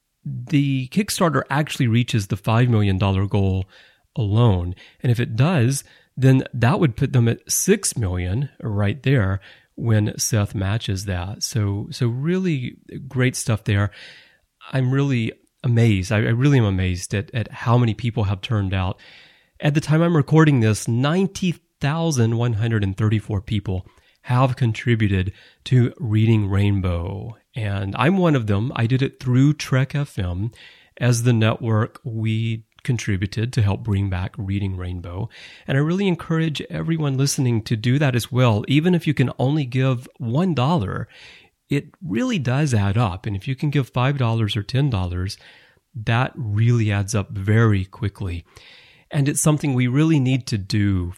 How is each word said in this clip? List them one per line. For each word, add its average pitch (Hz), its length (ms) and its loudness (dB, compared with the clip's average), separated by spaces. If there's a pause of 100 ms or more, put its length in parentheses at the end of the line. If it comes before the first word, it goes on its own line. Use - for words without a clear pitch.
(240)
the 135 640 -2
Kickstarter 180 600 0
actually 143 380 -2
reaches 113 400 0
the 104 100 -4
five 120 320 2
million 101 300 2
dollar 98 260 2
goal 98 400 0 (500)
alone. 101 600 2 (260)
And 127 100 0
if 110 80 0
it 120 160 -4
does, 135 480 2 (320)
then 131 280 4 (100)
that 123 260 2
would 135 160 2
put 135 160 -2
them 120 160 4
at - 240 -2
six - 460 0
million 92 520 -2 (120)
right 104 400 -2
there 98 380 0 (340)
when 107 460 0
Seth 104 340 0
matches 98 520 -4
that. 92 360 -6
So, 101 480 -2
so 123 180 -2
really 147 680 -2 (300)
great 127 280 0
stuff - 280 -2
there. 101 260 0 (840)
I'm 131 200 0
really 135 400 0 (320)
amazed. 113 480 2
I, 107 60 2
I 120 120 2
really 131 300 4
am 113 60 4
amazed 92 480 -2
at, 98 200 -4
at 110 180 -4
how 120 260 0
many 117 160 2
people 110 320 -4
have 98 160 -2
turned 98 320 -2
out. 92 260 -2 (600)
At 147 140 0
the 151 80 0
time 156 200 2
I'm 175 140 2
recording 151 440 6
this, 107 280 2
ninety 165 680 0 (240)
thousand 143 580 0
one 120 160 0
hundred 110 300 0
and 95 140 -2
thirty-four 107 440 0
people 98 440 -4 (360)
have 127 340 2
contributed 110 800 0 (320)
to 127 320 4
Reading 110 520 2
Rainbow. 98 880 -2 (180)
And 98 420 -6
I'm 165 200 2
one 170 180 2
of 117 120 0
them. 107 280 0
I 117 100 0
did 127 160 0
it 135 180 -4
through 131 340 4
Trek 135 420 -2
F 143 240 -6
M. 92 320 -4 (460)
As 120 260 0
the 123 100 4
network, 113 720 0
we 113 640 -4 (180)
contributed 110 720 -2
to - 100 0
help 98 180 0
bring 101 280 0
back 92 280 -4
Reading 98 400 -4
Rainbow. 90 520 -8 (360)
And - 120 -2
I 143 40 2
really 180 260 0
encourage 160 640 -2
everyone 160 480 -2
listening 127 460 0
to 123 120 -2
do 120 220 0
that 139 180 2
as 113 160 -4
well. 120 360 2
Even 156 260 2
if 165 140 0
you 147 80 0
can 123 240 0
only 139 260 0
give 127 420 -2 (100)
one 147 360 0
dollar, 123 540 0 (640)
it 143 160 -2 (180)
really 220 360 -2
does 131 340 0
add 101 240 2
up. 95 280 -2
And 104 100 -4
if 95 120 -8
you 135 80 -4
can 151 140 -2
give 139 200 -2
five 135 280 0
dollars 113 400 0
or 101 60 -2
ten 139 260 0
dollars, 92 480 -4 (580)
that 117 400 -2
really 113 560 2
adds 101 240 -2
up 98 160 -2
very 104 540 2
quickly. 92 580 -8 (640)
And 139 200 0
it's - 120 -2
something 151 320 2
we 123 140 2
really 151 320 4
need 127 280 0
to 113 100 -2
do 95 600 0